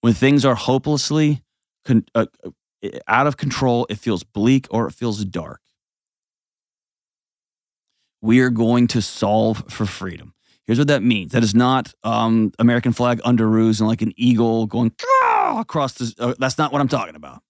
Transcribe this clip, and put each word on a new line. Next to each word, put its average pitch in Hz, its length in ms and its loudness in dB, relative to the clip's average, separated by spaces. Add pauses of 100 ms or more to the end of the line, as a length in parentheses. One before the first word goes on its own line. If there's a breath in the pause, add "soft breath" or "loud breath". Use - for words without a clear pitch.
When 117 140 2
things 139 300 4
are 131 100 4
hopelessly 147 880 -2 (420)
con-, 113 300 0
uh, 110 120 0 (180)
uh, 90 60 -14 (580)
out 127 180 2
of 139 100 -2
control, 123 520 -2
it 104 100 -8
feels 101 260 -4
bleak 127 460 0
or 110 160 -2
it - 60 -8
feels 107 320 -6
dark. 85 380 -10 (2500)
We 113 200 4
are 131 100 2
going 117 380 2
to 120 120 0
solve 107 680 -2
for - 180 -6
freedom. - 480 -12 (320)
Here's 117 120 0
what 143 100 2
that 139 140 2
means. 107 300 0
That 120 100 2
is 104 120 0
not, 123 400 2 (100)
um, 113 540 0
American 120 340 2
flag 120 300 0
underoos 110 580 2
and, 107 80 2
like, 110 140 -2
an 113 140 -4
eagle 113 500 2
going, 113 240 -2
"Caw," - 680 0
across 147 340 -4
the, 117 240 -8
uh, 120 200 -2
that's 131 200 -4
not 151 140 0
what 143 80 0
I'm 139 80 0
talking 92 280 -4
about. 71 340 -20